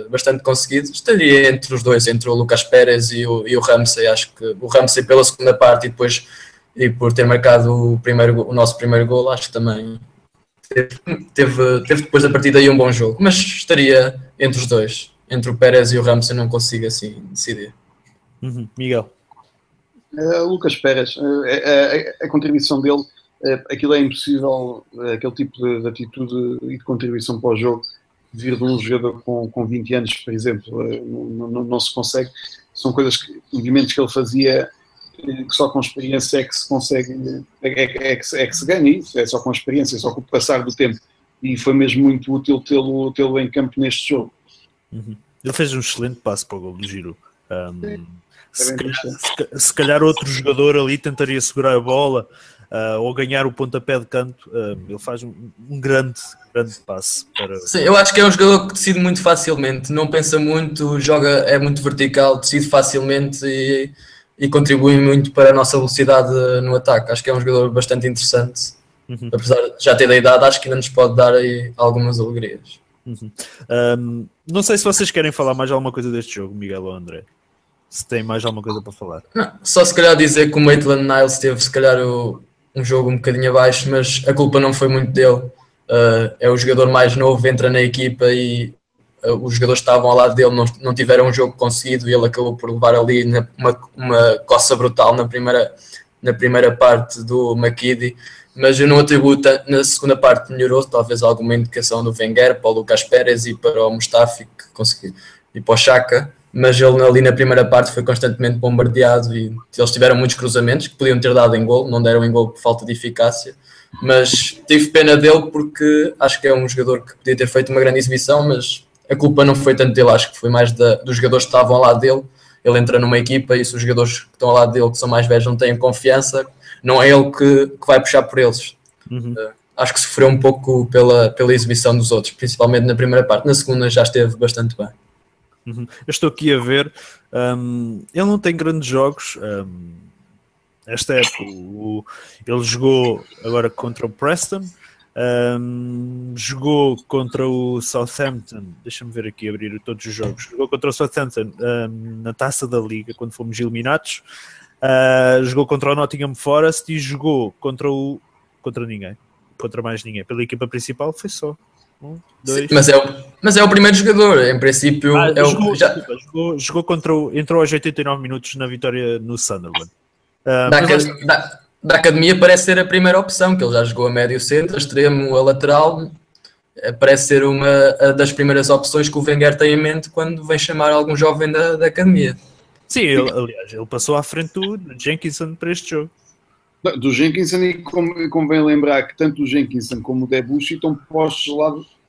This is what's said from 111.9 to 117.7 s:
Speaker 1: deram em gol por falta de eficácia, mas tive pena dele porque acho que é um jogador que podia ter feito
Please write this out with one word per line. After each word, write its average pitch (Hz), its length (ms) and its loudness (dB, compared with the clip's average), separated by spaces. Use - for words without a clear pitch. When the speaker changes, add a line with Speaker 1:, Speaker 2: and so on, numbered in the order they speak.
Speaker 1:
deram 117 220 4
em 117 80 0
gol 113 160 2
por - 120 -20
falta 117 240 -2
de 120 80 -8
eficácia, 117 640 -4
mas 127 640 2
tive 151 220 4
pena 151 280 6
dele 156 340 6
porque 151 680 0
acho 135 220 0
que 139 80 0
é 135 60 6
um 131 140 -2
jogador 127 360 -2
que - 120 -20
podia 127 200 -2
ter 123 100 -2
feito 135 240 0